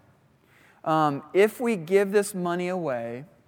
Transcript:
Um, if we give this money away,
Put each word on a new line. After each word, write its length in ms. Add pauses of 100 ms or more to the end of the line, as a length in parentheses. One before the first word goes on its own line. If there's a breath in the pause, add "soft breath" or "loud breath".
(840 soft breath)
Um, 360 (120)
if 260
we 160
give 360
this 220
money 360
away, 560 (220)